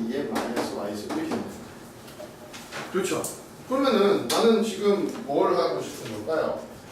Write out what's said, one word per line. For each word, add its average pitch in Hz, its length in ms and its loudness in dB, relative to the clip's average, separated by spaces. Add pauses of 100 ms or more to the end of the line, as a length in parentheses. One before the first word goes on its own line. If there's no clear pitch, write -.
이의 - 220 -2
마이너스 - 440 -2
Y 101 180 -4
있을 - 160 -8
빼기. 156 220 -2 (1600)
그렇죠. 160 300 0 (480)
그러면은 247 580 6
나는 220 360 6
지금 180 600 0
뭘 175 300 4
하고 165 260 2
싶은 - 440 -8
걸까요? 156 340 0 (320)